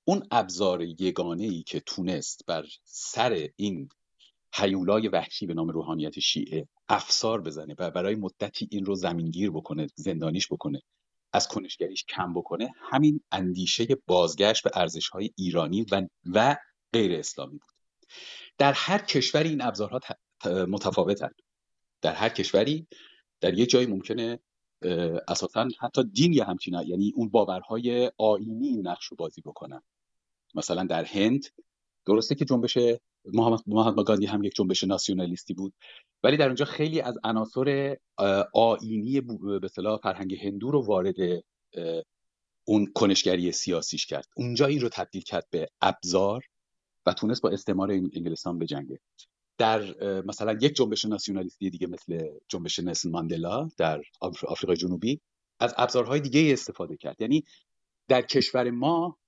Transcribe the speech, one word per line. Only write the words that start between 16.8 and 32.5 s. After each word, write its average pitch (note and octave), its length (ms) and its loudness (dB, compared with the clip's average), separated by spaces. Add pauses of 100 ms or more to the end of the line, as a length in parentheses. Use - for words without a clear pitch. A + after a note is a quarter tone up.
غیر G2 260 2
اسلامی C#3+ 380 -10
بود. - 180 -20 (840)
در C#3 160 6
هر G3 240 2
کشوری D#3 520 2
این C#3+ 120 -2
ابزارها A#2+ 380 -2
ت-، - 200 -12 (200)
ت-، - 80 -4
متفاوتن. F#2 840 0 (720)
در D#2+ 120 0
هر A2 160 0
کشوری B2+ 580 0 (540)
در F2+ 120 2
یه A2 120 4
جایی B2 200 6
ممکنه، A2+ 540 -4 (420)
اه، E2+ 460 -2
اساساً G2 400 -2 (120)
حتی B2+ 240 0
دین B2 300 4
یه B2 100 6
همچین، F2+ 300 -6 (140)
یعنی F#2+ 280 0
اون A2+ 140 0
باورهای A2+ 880 0
آیینی A2 500 2
این G#2+ 200 -2
نقش - 180 -6
رو - 120 -14
بازی E2 240 -8
بکنن. - 400 -16 (720)
مثلاً F2+ 280 -2
در E2 200 -2
هند A2+ 420 0 (600)
درسته G#2+ 300 4
که C#3+ 100 0
جنبش A#2+ 320 2 (480)